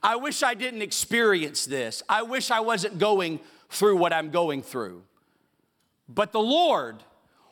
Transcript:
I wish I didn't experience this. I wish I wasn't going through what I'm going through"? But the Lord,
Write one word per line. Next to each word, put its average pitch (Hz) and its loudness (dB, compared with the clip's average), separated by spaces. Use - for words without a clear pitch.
I 226 2
wish 269 -4
I 247 2
didn't 233 -6
experience 196 0
this. 123 -6
I 214 2
wish 240 -4
I 226 2
wasn't 214 -2
going 185 0
through 202 4
what 170 4
I'm 156 -2
going 151 0
through"? 92 -8
But 208 -2
the 220 0
Lord, 220 0